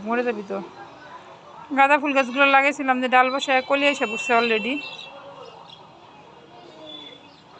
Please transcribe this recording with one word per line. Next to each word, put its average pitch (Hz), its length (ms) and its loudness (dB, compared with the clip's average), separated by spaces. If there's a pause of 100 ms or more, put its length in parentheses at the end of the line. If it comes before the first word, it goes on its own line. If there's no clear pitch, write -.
মরে 233 220 -2
যাবি 214 240 -6
তো। 196 60 -6 (1200)
গাঁদা 277 240 6
ফুল 294 160 -2
গাছগুলো 269 280 2 (100)
লাগাইছিলাম 269 460 2
যে 254 140 -2
ডাল 254 180 6
বসায় 262 360 0
কলি 277 240 0
এসে 254 180 -2
পড়ছে 226 280 -4
already। 226 340 0 (2750)